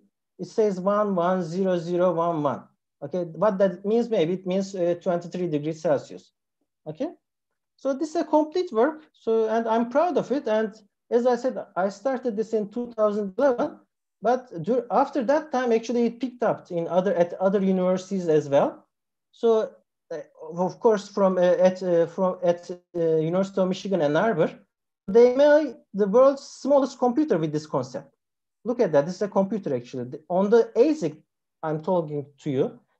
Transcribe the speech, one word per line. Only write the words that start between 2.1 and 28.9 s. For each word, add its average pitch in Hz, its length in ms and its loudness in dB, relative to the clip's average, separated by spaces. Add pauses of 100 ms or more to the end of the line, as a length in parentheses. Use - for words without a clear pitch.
one, 165 300 0
one. 117 200 -2 (400)
Okay, 175 200 -6
what 175 360 -2
that 190 260 0
means, 233 240 0
maybe 180 240 0
it 185 140 -6
means, 190 280 -2
uh, 175 260 0
twenty-three 175 460 -4
degrees 156 340 -4
Celsius. 127 500 -4 (560)
Okay, 254 220 -8 (680)
so 269 160 -4
this 311 160 -4
is - 60 -10
a 339 80 0
complete 311 480 0
work. 247 320 0 (100)
So, 226 340 0
and 226 200 -2
I'm 233 220 0
proud 294 280 0
of 202 140 -2
it. 277 160 -2
And 214 260 0 (380)
as 240 160 2
I 247 80 4
said, 240 280 -4 (120)
I 190 140 0
started 247 460 -4
this 214 180 -4
in 202 160 -2
two 240 240 -8
thousand 208 440 -2
eleven, 269 420 0 (420)
but 226 420 -2
dur-, 240 280 -2
after 269 320 0
that 302 280 0
time, 254 200 0
actually, 233 360 0
it 233 120 -6
picked 247 240 -6
up - 280 -2
in 170 160 -4
other, 185 260 0
at 175 220 0
other 196 260 0
universities 185 640 0
as 147 220 2
well. 170 380 0 (440)
So, 220 400 0 (400)
uh, 160 60 -8 (400)
of 180 220 -4
course, 214 280 2
from, 185 300 0
uh, 180 40 2
at, 180 420 4
uh, 170 240 2
from, 185 360 -4
at, 175 280 -2
uh, 175 280 -10
University 165 640 0
of 185 60 2
Michigan, 185 340 -2
Ann 147 140 2
Arbor, 175 360 0 (560)
they 240 280 6
made 294 400 4 (180)
the 202 140 0
world's 262 360 4
smallest 269 540 0
computer 247 400 0
with 160 140 -2
this 151 160 -4
concept. - 480 -8 (480)
Look 247 160 -4
at 196 140 2